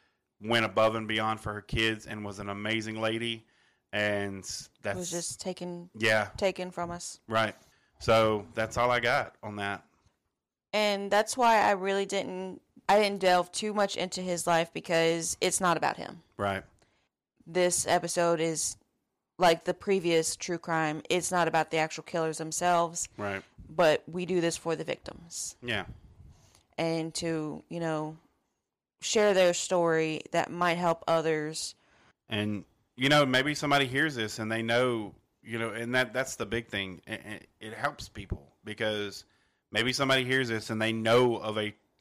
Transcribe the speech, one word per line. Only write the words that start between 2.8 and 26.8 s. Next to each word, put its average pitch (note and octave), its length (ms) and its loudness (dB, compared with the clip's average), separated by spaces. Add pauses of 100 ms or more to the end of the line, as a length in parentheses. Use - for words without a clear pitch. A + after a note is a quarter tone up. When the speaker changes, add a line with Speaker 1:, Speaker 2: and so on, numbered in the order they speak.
Speaker 1:
lady. A2+ 440 -4 (480)
And G2+ 500 -2 (400)
that's G2+ 160 -4
Speaker 2:
was F3+ 120 -8
just E3+ 300 -6
taken, F3+ 560 -10
Speaker 1:
yeah. G#2+ 400 2
Speaker 2:
taken F3+ 360 -4
from F3 180 -8
us. - 380 -12
Speaker 1:
Right. A2+ 260 0 (460)
So A2 540 4
that's A2 220 -4
all A#2+ 140 2
I A#2+ 100 2
got A#2+ 420 0
on G#2 140 -10
that. G2+ 280 -6 (880)
Speaker 2:
And G3+ 380 0
that's G#3 260 2
why A3+ 260 6
I G#3 80 4
really G3 340 0
didn't, F#3 560 -6 (280)
I G3+ 100 8
didn't G3+ 220 2
delve F3+ 320 4
too G#3+ 200 -4
much G3+ 240 0
into F3+ 240 -4
his F3+ 260 -4
life E3 280 2
because E3 680 0
it's F3+ 200 2
not E3+ 180 2
about - 180 0
him. - 260 -12 (140)
Speaker 1:
Right. G2 260 -2 (840)
Speaker 2:
This F3 400 2
episode E3+ 520 2
is D#3+ 380 -2 (600)
like E3+ 260 6
the F3+ 80 0
previous E3+ 640 2
true F3 220 -6
crime. D#3+ 500 -2
It's F3 240 0
not F3 160 2
about D#3 220 2
the D#3+ 80 0
actual D#3 260 -4
killers D#3+ 320 -2
themselves. E3+ 800 0
Speaker 1:
Right. G2 260 -4 (320)
Speaker 2:
But D#3 320 6
we F3+ 200 -4
do F3+ 160 2
this E3 160 0
for E3 180 -2
the D#3 80 -8
victims. - 800 -10
Speaker 1:
Yeah. A2 240 -2 (880)
Speaker 2:
And E3 380 -2